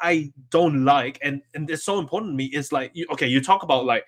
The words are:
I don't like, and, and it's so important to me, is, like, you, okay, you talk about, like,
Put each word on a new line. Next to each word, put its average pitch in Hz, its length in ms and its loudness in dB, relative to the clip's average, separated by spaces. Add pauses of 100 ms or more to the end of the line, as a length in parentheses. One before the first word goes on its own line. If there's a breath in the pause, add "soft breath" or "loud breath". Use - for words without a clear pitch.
I 160 300 0 (180)
don't 160 340 4
like, 139 380 2
and, 139 180 -4 (140)
and 151 160 -6
it's 156 140 -6
so 202 140 0
important 185 340 -4
to 135 40 -4
me, 135 100 -2
is, 139 260 -6
like, 131 220 -2
you, 165 180 -8
okay, 151 140 -2
you 131 140 2
talk 190 220 4
about, 135 220 2
like, 120 240 0